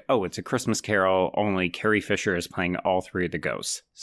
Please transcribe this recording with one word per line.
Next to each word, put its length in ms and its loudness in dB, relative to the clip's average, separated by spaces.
"Oh, 160 2
it's 140 -6
A 40 -6
Christmas 380 -2
Carol, 560 2
only 340 0
Carrie 300 0
Fisher 380 0
is 100 -4
playing 300 -2
all 240 2
three 240 -2
of 80 -4
the 40 -2
ghosts." 460 -6